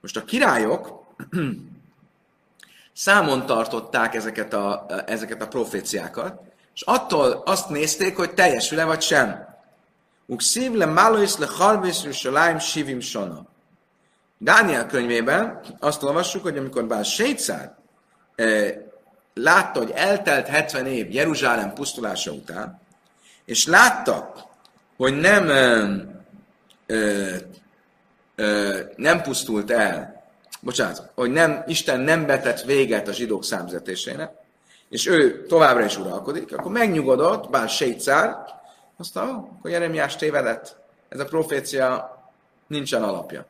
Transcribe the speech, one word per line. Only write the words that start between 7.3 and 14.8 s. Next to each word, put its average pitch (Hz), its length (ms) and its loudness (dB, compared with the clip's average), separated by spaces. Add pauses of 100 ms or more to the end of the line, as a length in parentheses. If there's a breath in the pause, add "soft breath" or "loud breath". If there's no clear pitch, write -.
azt 185 240 -2
nézték, 156 480 -2
hogy 175 180 -4
teljesül-e 156 500 2
vagy 160 180 0
sem. 120 460 2 (760)
Ukszív 233 460 -2
le 202 140 2
malois 202 500 4
le 151 100 -2
harvész 185 560 2
Yerushalayim 151 560 0
sivim 139 420 -4
sona. 95 460 -8 (920)
Dániel 156 480 4